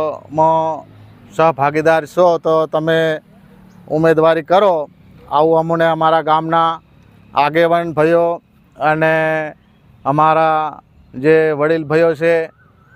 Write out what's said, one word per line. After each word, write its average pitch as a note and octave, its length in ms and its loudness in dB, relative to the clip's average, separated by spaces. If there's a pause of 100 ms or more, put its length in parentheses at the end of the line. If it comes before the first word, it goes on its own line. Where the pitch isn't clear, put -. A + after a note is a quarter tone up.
(320)
માં D#3+ 540 -2 (500)
સહભાગીદાર D#3 720 0
છો F3 320 2
તો D#3+ 280 0
તમે D#3+ 540 -2 (680)
ઉમેદવારી D#3+ 540 2
કરો. F3 480 0 (420)
આવું D#3+ 280 2
અમને E3 260 0
અમારા D#3+ 360 0
ગામના E3 600 0 (520)
આગેવાન E3 600 0
ભાઈઓ E3+ 480 0 (380)
અને D#3 720 -2 (520)
અમારા D#3 760 0 (340)
જે D#3 360 2
વડીલ D#3 320 -2
ભાઈઓ D#3+ 320 0
છે, E3 300 -2 (500)